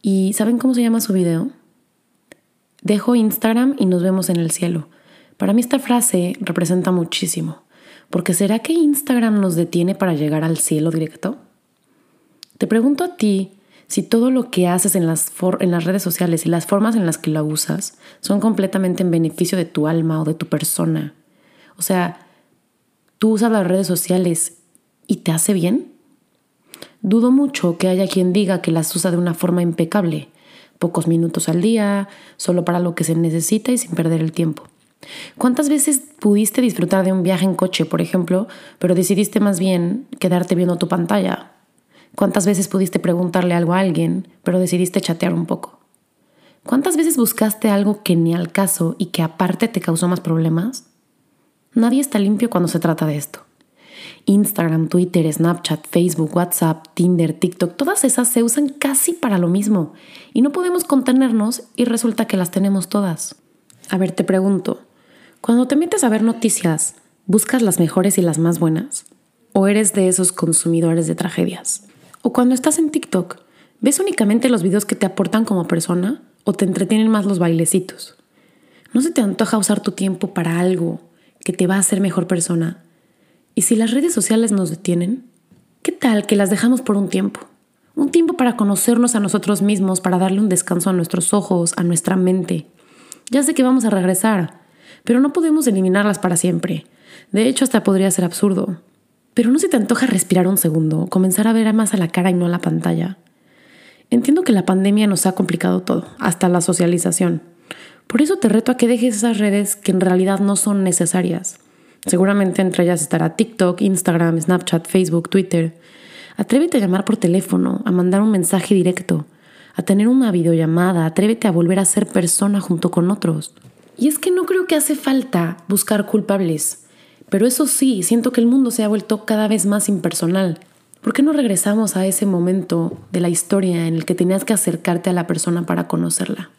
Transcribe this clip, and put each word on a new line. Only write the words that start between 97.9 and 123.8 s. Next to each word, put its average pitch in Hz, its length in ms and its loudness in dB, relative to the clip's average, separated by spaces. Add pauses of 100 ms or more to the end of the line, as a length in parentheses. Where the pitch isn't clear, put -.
ser 180 160 0
absurdo. 180 560 -2 (500)
¿Pero 240 200 2
no 302 80 4
se 392 80 0
te 311 80 2
antoja 233 300 0
respirar 180 420 2
un 202 100 0
segundo, 160 480 0
comenzar 185 400 0
a 226 60 2
ver 220 200 2
más 220 220 0
a - 20 -2
la 175 120 0
cara 185 220 0
y 180 40 2
no 175 120 0
a - 20 0
la 175 100 -2
pantalla? 170 580 -2 (920)
Entiendo 277 320 2
que 302 100 2
la 180 140 2
pandemia 202 400 2
nos 196 180 0
ha 185 80 2
complicado 180 500 -2
todo, - 260 -2 (100)
hasta 180 300 0
la 175 120 2
socialización. 175 800 0 (680)
Por 233 140 2
eso 359 160 2
te 233 100 2
reto 226 240 2
a 247 40 0
que 240 120 2
dejes 233 300 0
esas 226 200 0
redes 202 380 0
que - 160 -2
en 185 80 2
realidad 185 400 2
no 202 160 2
son 202 260 0
necesarias. 175 800 -2 (460)
Seguramente 190 540 2
entre 185 220 0
ellas 170 200 2
estará 160 340 -2
TikTok, 180 460 0
Instagram, 170 580 2
Snapchat, 175 480 0
Facebook, 170 400 0
Twitter. 165 500 0 (580)
Atrévete 277 420 0
a - 20 2
llamar 190 240 0
por 208 120 0
teléfono, - 680 0
a - 80 -2
mandar 180 300 2
un 220 100 2
mensaje 185 420 0
directo, 180 520 0 (500)
a - 60 -4
tener 202 260 2
una 247 240 4
videollamada, 170 760 2
atrévete 214 400 0
a 190 60 4
volver 170 260 2
a 170 60 2
ser - 240 0
persona 196 520 0
junto 175 300 -2
con 180 220 0
otros. 165 420 -4 (420)